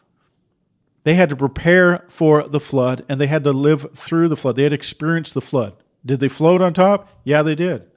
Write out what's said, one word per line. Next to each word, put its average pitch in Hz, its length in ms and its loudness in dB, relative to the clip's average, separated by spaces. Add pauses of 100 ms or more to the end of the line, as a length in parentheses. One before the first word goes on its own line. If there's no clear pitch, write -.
(1040)
They 156 120 2
had 175 160 4
to 139 60 -8
prepare 175 720 2
for 151 380 2
the 143 140 -4
flood, 127 480 -4
and 135 120 -4
they 143 60 0
had 147 180 -2
to 143 80 2
live 143 420 0
through 165 340 -2
the 151 80 -4
flood. 123 200 -4
They 139 80 0
had 147 80 0
experienced 156 600 -6
the 131 60 -6
flood. 113 340 -6 (300)
Did 127 160 -4
they 139 80 0
float 165 320 2
on 175 140 0
top? 190 340 2 (160)
Yeah, 147 180 2
they 156 120 2
did. 170 320 -6 (100)